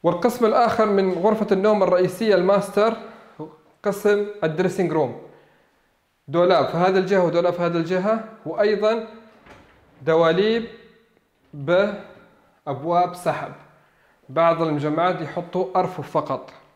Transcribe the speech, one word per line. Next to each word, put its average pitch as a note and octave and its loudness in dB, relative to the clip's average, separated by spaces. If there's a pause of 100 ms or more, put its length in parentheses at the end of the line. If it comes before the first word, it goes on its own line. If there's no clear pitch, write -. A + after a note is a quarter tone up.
والقسم A3 0
الآخر A3 2
من F#3+ 2
غرفة G#3 0
النوم G3 2
الرئيسية F#3 2
الماستر، G3+ 2 (880)
قسم G3+ 0 (180)
الدريسنج F3 -2
روم، C3+ -2 (1040)
دولاب E3+ 2
في - -6
هذا F#3+ 2
الجهة F#3 2
ودولاب E3+ 0
في F3 -4
هذا E3+ 0
الجهة، F#3 -2 (220)
وأيضا G#3+ 0 (960)
دواليب E3+ 2 (880)
بأبواب E3+ -4
سحب. D3+ -6 (760)
بعض E3 2
المجمعات D#3+ -2
يحطوا F3 -6 (100)
أرفف F3 -4
فقط - -4 (240)